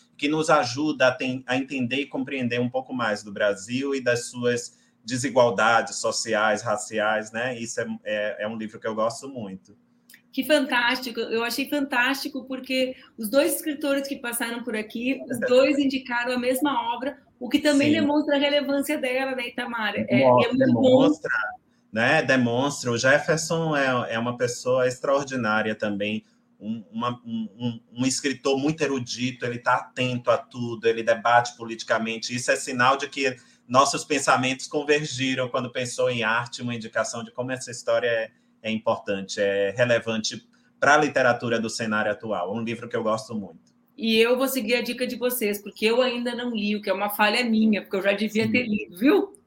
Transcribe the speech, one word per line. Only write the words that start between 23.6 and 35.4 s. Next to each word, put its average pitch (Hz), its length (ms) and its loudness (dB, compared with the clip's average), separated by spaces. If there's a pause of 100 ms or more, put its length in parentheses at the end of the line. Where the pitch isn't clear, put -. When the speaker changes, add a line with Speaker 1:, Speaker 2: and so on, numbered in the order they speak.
Speaker 1:
é, 127 380 0
é 113 60 -2
uma 120 160 -2
pessoa 127 500 0
extraordinária 127 880 0
também, 107 500 -4 (360)
um, 110 320 -8
uma, 120 320 -4
um, 113 240 -6 (100)
um, 120 220 -4 (220)
um 127 40 2
escritor 139 520 0
muito 156 240 0
erudito, 127 640 -4
ele 120 120 -4
tá 123 180 2
atento 123 540 -2
a 113 60 6
tudo, 117 500 -4
ele 113 160 2
debate 117 540 2
politicamente. 113 800 -4
Isso 123 160 0
é 131 40 2
sinal 127 400 2
de 139 120 -6
que 131 260 -2 (320)
nossos 139 380 2
pensamentos 131 640 2
convergiram 135 800 -2